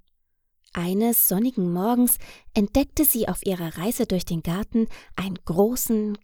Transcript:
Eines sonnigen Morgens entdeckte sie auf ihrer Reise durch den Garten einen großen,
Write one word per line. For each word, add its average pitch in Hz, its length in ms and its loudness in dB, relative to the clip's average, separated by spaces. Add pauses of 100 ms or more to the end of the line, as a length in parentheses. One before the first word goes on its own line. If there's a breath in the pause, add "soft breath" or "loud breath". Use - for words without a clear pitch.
(720)
Eines 196 560 0
sonnigen 190 460 0
Morgens 240 460 2 (340 loud breath)
entdeckte 269 500 2
sie 233 240 0
auf - 180 -6
ihrer 175 320 -4
Reise 214 300 -2
durch 180 160 0
den 165 200 -4
Garten 214 440 0 (300 loud breath)
einen 185 260 -4
großen, 214 800 0